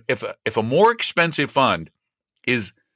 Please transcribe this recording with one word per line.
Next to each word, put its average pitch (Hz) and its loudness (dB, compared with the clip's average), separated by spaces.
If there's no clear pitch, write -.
if 127 -4
a, 98 -10
if 117 -4
a 110 4
more 160 4
expensive 170 -2
fund 98 0
is 120 -2